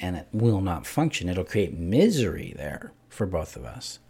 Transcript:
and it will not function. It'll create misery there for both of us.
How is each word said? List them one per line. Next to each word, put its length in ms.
and 160
it 160
will 260
not 260
function. 440
It'll 160
create 320
misery 800
there 340
for 180
both 300
of 80
us. 360